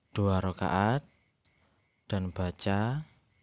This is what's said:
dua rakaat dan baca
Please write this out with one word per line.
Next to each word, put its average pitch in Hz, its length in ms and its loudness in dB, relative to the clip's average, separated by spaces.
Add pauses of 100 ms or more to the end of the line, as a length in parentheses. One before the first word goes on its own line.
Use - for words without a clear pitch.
dua 98 320 2
rakaat 95 640 0 (1040)
dan 92 240 -2
baca 101 720 -2 (380)